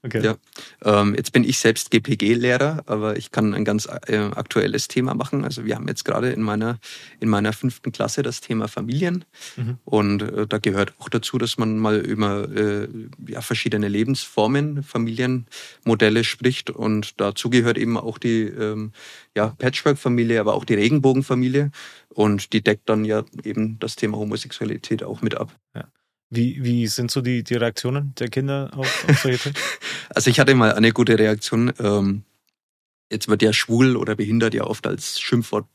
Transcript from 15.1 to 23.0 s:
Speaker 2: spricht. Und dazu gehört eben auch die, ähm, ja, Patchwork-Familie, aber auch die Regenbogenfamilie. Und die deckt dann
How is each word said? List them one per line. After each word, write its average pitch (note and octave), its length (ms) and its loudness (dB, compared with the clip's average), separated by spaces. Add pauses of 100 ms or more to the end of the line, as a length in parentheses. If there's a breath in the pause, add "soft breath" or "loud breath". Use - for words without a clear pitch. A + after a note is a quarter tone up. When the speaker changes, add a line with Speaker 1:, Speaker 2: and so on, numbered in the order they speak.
Speaker 2:
spricht. - 460 -2
Und G#2+ 500 -2
dazu G#2 300 -2
gehört A#2+ 280 4
eben A#2 180 -2
auch A2 220 -6
die, A2+ 240 0
ähm, G#2+ 500 -4 (420 loud breath)
ja, G#2+ 220 2
Patchwork-Familie, A#2+ 840 2
aber G#2 140 2
auch G2+ 100 -2
die A#2 100 2
Regenbogenfamilie. C3 960 2 (400 loud breath)
Und G#2 420 2
die G#2+ 100 2
deckt G#2+ 260 0
dann G#2+ 160 2